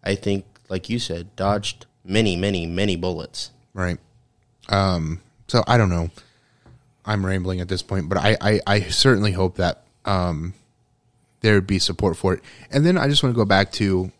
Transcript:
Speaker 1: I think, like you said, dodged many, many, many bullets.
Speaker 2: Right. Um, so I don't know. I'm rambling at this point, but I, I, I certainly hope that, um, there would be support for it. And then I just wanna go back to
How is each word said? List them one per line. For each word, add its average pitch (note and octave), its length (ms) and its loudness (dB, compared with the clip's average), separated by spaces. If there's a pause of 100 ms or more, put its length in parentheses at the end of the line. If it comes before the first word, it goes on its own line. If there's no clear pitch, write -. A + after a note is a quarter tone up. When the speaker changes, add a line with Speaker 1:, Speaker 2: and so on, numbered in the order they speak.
Speaker 1:
I G2 120 -2
think, G2 300 -4 (240)
like F#2 200 -8
you A#2+ 100 -2
said, F2 380 -8
dodged G2+ 500 -4 (180)
many, G2 320 2
many, F#2 300 -2
many F2+ 300 -2
bullets. E2+ 540 -8 (240)
Speaker 2:
Right. F2+ 240 -4 (680)
Um, F2+ 520 0 (280)
so A#2+ 180 2
I B2 100 4
don't G#2 140 4
know. E2+ 200 0 (960)
I'm G2+ 220 -2
rambling F#2 340 -2
at F2 80 -6
this F#2 140 -4
point, F#2+ 260 -4
but G2 100 0
I, G#2+ 220 4
I, G#2 260 2
I G2+ 160 4
certainly G#2+ 500 2
hope F#2 240 0
that, F2+ 280 -2 (200)
um, F2+ 500 -2 (880)
there G#2+ 140 4
would G2 120 2
be G2 140 0
support E2+ 360 -2
for F#2+ 180 0
it. - 80 -10 (280)
And D3 160 2
then F3+ 100 4
I C#3+ 120 0
just C#3+ 140 2
wanna B2+ 120 0
go A#2 100 2
back G2 280 2
to F#2 480 0